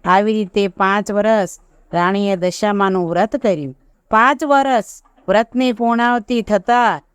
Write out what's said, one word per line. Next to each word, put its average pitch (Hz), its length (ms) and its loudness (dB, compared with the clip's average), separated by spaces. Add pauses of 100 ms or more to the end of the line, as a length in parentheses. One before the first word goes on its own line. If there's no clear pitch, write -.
આવી 202 280 2
રીતે 202 340 -2
પાંચ 196 440 -2
વર્ષ 208 480 0 (340)
રાણીએ 196 420 0
દશામાનું 185 760 -2
વ્રત 185 260 0
કર્યું. 156 400 -2 (360)
પાંચ 247 320 2
વર્ષ 269 600 0 (240)
વ્રતની 233 460 0
પૂર્ણાહુતિ 233 680 0
થતાં 208 600 0 (120)